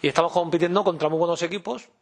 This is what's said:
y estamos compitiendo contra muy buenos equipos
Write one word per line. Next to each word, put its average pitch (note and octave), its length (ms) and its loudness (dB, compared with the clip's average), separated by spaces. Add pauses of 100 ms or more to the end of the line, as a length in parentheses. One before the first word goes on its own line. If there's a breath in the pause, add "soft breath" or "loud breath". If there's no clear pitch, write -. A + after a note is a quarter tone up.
y - 60 0
estamos E3 240 2
compitiendo F3 540 0
contra D#3 240 0
muy D#3+ 100 -2
buenos E3+ 240 0
equipos G3+ 460 -8 (140)